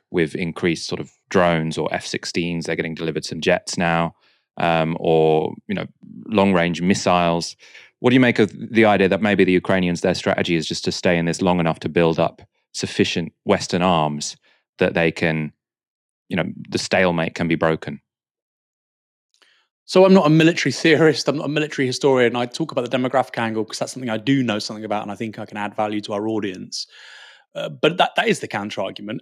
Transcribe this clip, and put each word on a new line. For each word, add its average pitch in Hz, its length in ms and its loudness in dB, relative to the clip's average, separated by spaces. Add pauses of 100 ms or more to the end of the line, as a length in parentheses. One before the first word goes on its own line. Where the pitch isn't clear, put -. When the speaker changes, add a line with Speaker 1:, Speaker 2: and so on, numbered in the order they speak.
Speaker 1:
with 82 240 -2
increased 85 540 -4
sort - 120 -8
of 73 120 -14 (180)
drones 85 480 2
or 78 160 -4
F - 120 -6
sixteens. 85 600 -6
They're 82 100 -4
getting 82 200 -6
delivered 80 300 -6
some 82 160 -10
jets 90 360 -2
now, 85 380 0 (420)
um, 82 420 0
or, 80 540 2 (140)
you 98 80 -4
know, - 100 -6 (400)
long-range 90 560 2
missiles. 87 760 0 (440)
What 123 100 2
do 123 60 4
you 135 40 6
make 120 200 4
of 104 120 2 (200)
the 110 140 4
idea 98 240 4
that 90 120 0
maybe 101 220 4
the 90 80 4
Ukrainians, 90 500 0
their 90 140 2
strategy - 400 -2
is 80 120 -2
just - 180 -6
to 90 60 -2
stay 90 260 0
in 85 80 0
this 82 180 -2
long 90 160 2
enough 80 220 0
to 82 80 -6
build 82 280 2
up - 240 -2 (300)
sufficient - 640 -2 (100)
Western 92 400 0
arms 76 520 0 (440)
that 90 160 0
they 82 160 2
can, 78 400 -2 (800)
you - 80 -4
know, 78 80 -2 (240)
the - 80 -4
stalemate 87 580 0
can 87 120 -2
be 82 80 2
broken? 78 460 -2 (1800)
Speaker 2:
So - 200 6
I'm 190 80 8
not 147 120 8
a 151 40 4
military 156 420 4
theorist. 156 560 4
I'm 139 100 -2
not 143 100 -6
a - 20 -4
military 147 360 -4
historian. 127 500 2
I 123 100 -2
talk 147 260 -8
about 123 180 -4
the 131 80 -2
demographic 127 400 0
angle 110 280 -2
'cause - 140 -12
that's 123 120 -6
something 127 180 -8
I 110 80 -4
do 135 240 0
know 110 180 -2
something 107 260 -10
about, 104 160 -4
and 107 100 -10
I 98 40 -10
think 110 240 -10
I 107 60 -10
can 104 120 -14
add 104 180 -6
value 107 260 -2
to 110 120 -8
our 104 140 -4
audience. 101 600 -6 (680)
Uh, 165 140 -8
but 156 280 0
that, 175 180 0
that 196 120 0
is 214 120 0
the - 80 -10
counter-argument. 104 760 -8